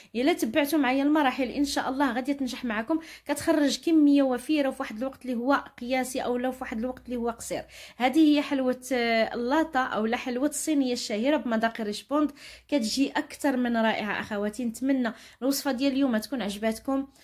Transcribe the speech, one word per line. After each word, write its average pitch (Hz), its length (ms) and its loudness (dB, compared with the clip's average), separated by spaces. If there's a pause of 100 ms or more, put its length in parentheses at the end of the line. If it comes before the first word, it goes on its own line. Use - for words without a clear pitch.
(140)
الا 262 180 2
تبعتوا 285 460 0
معايا 269 240 2
المراحل 277 460 2
ان 285 160 -2
شاء 277 240 -2
الله 262 240 0
غادي 254 220 -2
تنجح 254 300 -6
معكم، 226 340 -2 (260)
كتخرج 294 560 0
كميه 285 420 6
وفيره 269 460 0
وفي 269 140 -6
واحد 233 140 -10
الوقت 262 260 -8
اللي 247 140 -4
هو 254 280 0 (160)
قياسي 254 400 -2
او 247 160 -2
لا 247 140 -2
في 254 100 -6
واحد 240 180 -8
الوقت 254 280 -6
اللي 247 100 -6
هو 233 140 -2
قصير. - 340 -8 (320)
هذه 294 400 6
هي 294 60 4
حلوه، 254 380 0 (120)
آه، 233 420 2
اللاطه 269 460 0
او 214 260 0
لا 226 100 0
حلوه 247 320 -2
الصينيه 285 440 0
الشهيره 247 440 0
بمذاق 226 440 -2
الريشبوند، 269 520 -2 (360)
كتجي 269 420 0
اكثر 294 460 -2
من 240 200 0
رائعه 220 440 0
اخواتي. 208 440 -4
نتمنى 247 480 0 (300)
الوصفه 277 300 0
ديال 277 200 0
اليوم 254 240 2
تكون 220 260 -4
عجباتكم، 220 640 -2 (180)